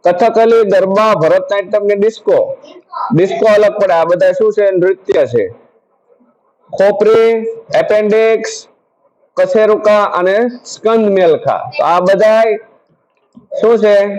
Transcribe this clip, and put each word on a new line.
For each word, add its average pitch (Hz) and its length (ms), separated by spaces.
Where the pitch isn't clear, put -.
કથકલી, 226 640
ગરબા, 196 440
ભરતનાટ્યમ 190 720
ને 202 100
ડિસ્કો. 202 600
ડિસ્કો 185 320
અલગ 208 260
પડે. 185 200
આ 165 120
બધા 180 280
શું 220 200
છે? 202 180
નૃત્ય 185 560
છે. 113 220
ખોપરી, 214 600
એપેન્ડિક્સ, 214 920
કશેરુકા 208 680
અને 196 440
સ્કંદ 220 440
મેલખા. 160 680
તો - 60
આ 170 160
બધાય 214 560
શું 226 180
છે? 202 400